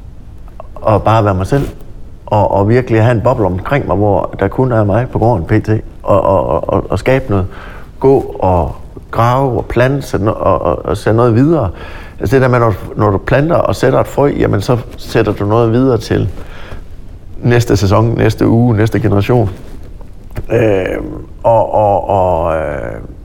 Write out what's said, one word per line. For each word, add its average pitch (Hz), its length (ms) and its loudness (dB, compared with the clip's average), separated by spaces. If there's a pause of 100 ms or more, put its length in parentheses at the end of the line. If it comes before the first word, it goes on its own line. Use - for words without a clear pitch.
(760)
og 107 280 0
bare 107 220 4
være 98 100 2
mig 95 120 -2
selv, 139 200 0 (580)
og, 104 260 2
og 101 180 2
virkelig 113 340 2
have 123 80 4
en 110 100 2
boble 117 240 2
omkring 92 420 -2
mig, 90 100 0
hvor 101 420 0
der 98 80 2
kun 127 240 0
er 110 120 2
mig 104 260 2
på 98 100 -4
gården, 107 260 2
P 107 200 2
T, - 40 -2 (340)
og, - 180 4
og, 80 260 2
og, - 260 -2
og, 90 160 0
og 98 100 0
skabe 131 300 0
noget. 95 160 0 (540)
Gå 131 400 2
og 90 360 2 (360)
grave 123 460 2
og - 80 -2
plante, 135 360 0
sætte 98 240 -4
no-, 107 40 2
og, - 320 0
og, - 240 -2
og 104 120 -2
sætte 113 200 0
noget 117 180 4
videre. 143 340 2 (500)
Altså 113 160 0
det 127 60 6
der 131 60 4
med, 123 120 2
når, 113 140 4 (220)
når 107 140 2
du 95 80 2
planter 143 380 0
og 104 200 2
sætter 131 240 2
et 107 80 0
frø, 143 320 0
jamen 107 220 0
så 123 160 0 (200)
sætter 110 340 0
du 104 140 -4
noget 113 260 2
videre 123 260 4
til 104 320 -2 (1120)
næste 117 360 2
sæson, 107 280 2 (120)
næste 110 300 2
uge, 113 300 4
næste 113 220 2
generation. 104 500 2 (1000)
Øh, 107 340 2 (580)
og, 113 300 2
og, 101 360 2
og, 85 460 0
øh, 71 360 -4 (340)